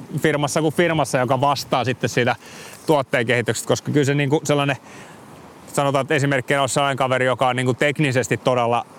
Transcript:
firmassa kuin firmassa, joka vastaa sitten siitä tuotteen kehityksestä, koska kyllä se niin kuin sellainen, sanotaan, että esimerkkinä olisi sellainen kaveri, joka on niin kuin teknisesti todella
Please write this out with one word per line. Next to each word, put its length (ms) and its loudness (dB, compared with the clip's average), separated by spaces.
firmassa 380 0
kuin 140 0
firmassa, 440 0
joka 220 0
vastaa 440 0
sitten 260 -2
siitä 260 0
tuotteen 400 0
kehityksestä, 420 -2
koska 240 -2
kyllä 140 4
se 80 0
niin 160 0
kuin 160 0
sellainen, 300 0
sanotaan, 300 2
että 120 0
esimerkkinä 460 0
olisi 140 0
sellainen 220 0
kaveri, 300 0
joka 220 2
on 80 0
niin 100 0
kuin 100 0
teknisesti 600 0
todella 500 0